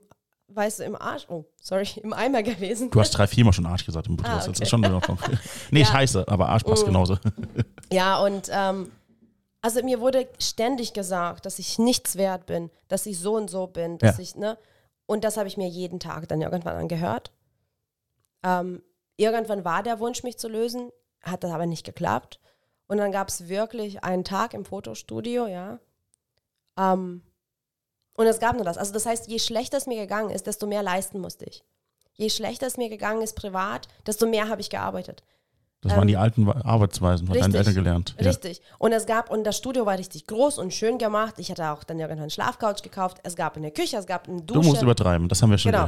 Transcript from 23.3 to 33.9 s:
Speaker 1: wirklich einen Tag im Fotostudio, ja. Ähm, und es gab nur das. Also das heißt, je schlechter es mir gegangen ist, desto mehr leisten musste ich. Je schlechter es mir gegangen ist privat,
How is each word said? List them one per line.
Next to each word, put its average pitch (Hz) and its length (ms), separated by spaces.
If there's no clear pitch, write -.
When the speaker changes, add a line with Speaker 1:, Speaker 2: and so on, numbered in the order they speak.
Speaker 1:
wirklich 208 560
einen 185 220
Tag 202 280
im 202 120
Fotostudio, 226 840
ja. 190 320
Ähm, 185 440
und 226 120
es 220 120
gab 240 160
nur 226 100
das. 175 120
Also 202 160
das 214 120
heißt, 226 240
je 226 100
schlechter 240 380
es - 100
mir 247 140
gegangen 202 280
ist, 190 180
desto 208 200
mehr 208 160
leisten 190 360
musste 175 260
ich. - 180
Je 214 140
schlechter 226 380
es 254 100
mir 240 120
gegangen 214 320
ist 220 140
privat, 196 520